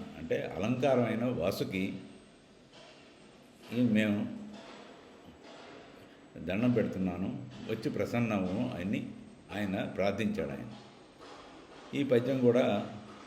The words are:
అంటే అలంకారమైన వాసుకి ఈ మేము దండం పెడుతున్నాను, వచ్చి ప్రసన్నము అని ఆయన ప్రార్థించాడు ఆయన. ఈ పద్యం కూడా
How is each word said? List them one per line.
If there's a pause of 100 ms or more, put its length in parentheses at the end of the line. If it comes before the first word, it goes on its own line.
(180)
అంటే
అలంకారమైన
వాసుకి (1800)
ఈ
మేము (2000)
దండం
పెడుతున్నాను, (240)
వచ్చి
ప్రసన్నము
అని (480)
ఆయన
ప్రార్థించాడు
ఆయన. (1200)
ఈ
పద్యం
కూడా (340)